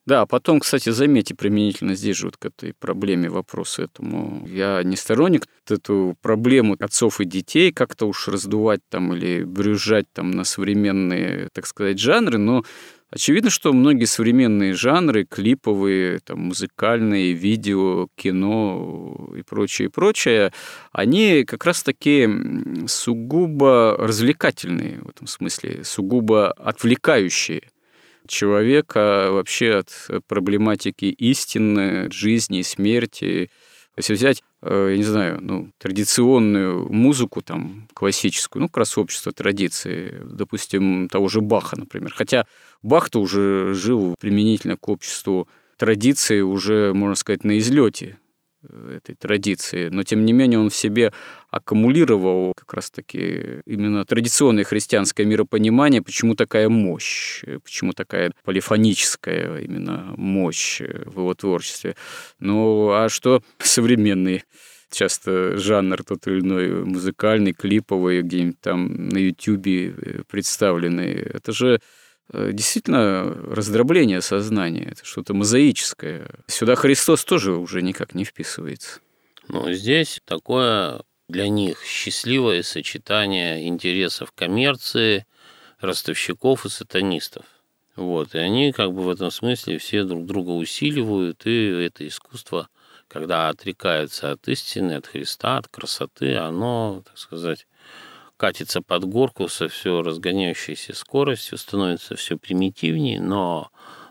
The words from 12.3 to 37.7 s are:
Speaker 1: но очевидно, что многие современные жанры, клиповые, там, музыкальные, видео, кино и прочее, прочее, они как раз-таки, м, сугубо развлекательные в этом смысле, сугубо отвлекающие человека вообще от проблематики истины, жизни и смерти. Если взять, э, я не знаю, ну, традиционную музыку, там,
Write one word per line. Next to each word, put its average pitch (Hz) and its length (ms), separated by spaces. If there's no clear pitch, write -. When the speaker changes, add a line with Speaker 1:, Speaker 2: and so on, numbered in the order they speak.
Speaker 1:
но 117 240
очевидно, 202 400
что - 220
многие 127 320
современные 110 680
жанры, 123 500
клиповые, 98 1000
там, 85 260
музыкальные, 101 840
видео, 95 840
кино 92 1200
и - 60
прочее, 101 480
прочее, 117 600
они 160 540
как - 180
раз-таки, 143 600
м, - 640
сугубо 131 1120
развлекательные 107 1040
в - 60
этом - 180
смысле, - 560
сугубо 113 720
отвлекающие - 1160
человека 104 1040
вообще 101 480
от - 480
проблематики 101 800
истины, 101 1080
жизни 101 480
и 90 40
смерти. 101 840
Если - 160
взять, 127 300
э, 98 300
я 95 60
не 104 60
знаю, 101 380
ну, 95 380
традиционную 101 1120
музыку, 123 480
там, 90 520